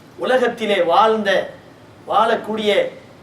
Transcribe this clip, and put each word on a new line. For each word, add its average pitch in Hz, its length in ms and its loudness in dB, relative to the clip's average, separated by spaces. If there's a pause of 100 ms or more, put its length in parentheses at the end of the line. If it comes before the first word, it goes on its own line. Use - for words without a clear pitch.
(160)
உலகத்திலே 220 680 0
வாழ்ந்த, 196 680 2 (580)
வாழக்கூடிய, 208 800 0 (340)